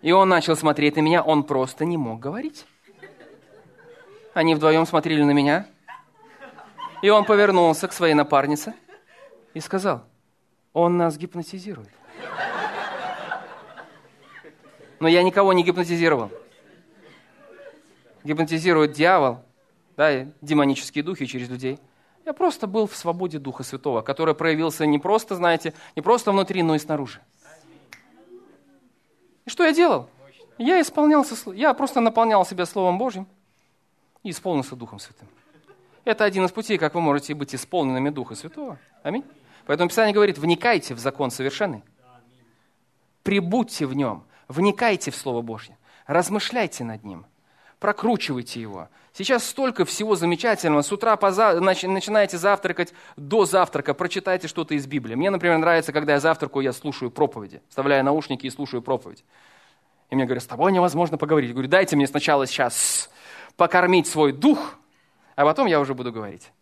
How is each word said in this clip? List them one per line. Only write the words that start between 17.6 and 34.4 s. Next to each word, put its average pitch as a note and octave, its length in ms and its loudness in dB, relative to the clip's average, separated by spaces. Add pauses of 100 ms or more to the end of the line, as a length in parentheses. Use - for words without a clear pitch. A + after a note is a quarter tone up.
Гипнотизирует D#3 680 2
дьявол, D3 520 2 (520)
да, D3 160 4
и C3+ 160 -4 (140)
демонические D3 640 0
духи E3 220 -6
через B2 240 -10
людей. B2+ 300 -8 (460)
Я D#4 80 -8
просто D4 340 -2
был G#3+ 180 -2
в G#3 100 -10
свободе E3+ 440 -6
Духа C3+ 240 -10
Святого, B2+ 380 -4
который D3+ 340 0
проявился D#3+ 500 0
не D3 140 4
просто, G#3 360 0
знаете, E3+ 380 0 (220)
не D#3 60 -6
просто A3 300 2
внутри, F#3+ 320 0
но D#3+ 120 2
и D3+ 40 0
снаружи. D3+ 420 -6 (2250)
И - 40 -16
что - 140 0
я D#4+ 100 4
делал? C#4+ 360 2 (480)
Я E4 240 4
исполнялся D4+ 540 2
сл-, G3 200 -12
я C4 180 2
просто C4+ 280 -2
наполнял A3+ 440 4
себя F3+ 200 -4
Словом F#3 320 0
Божьим G3 280 -6 (960)
и F#3+ 100 -10
исполнился D3 440 -4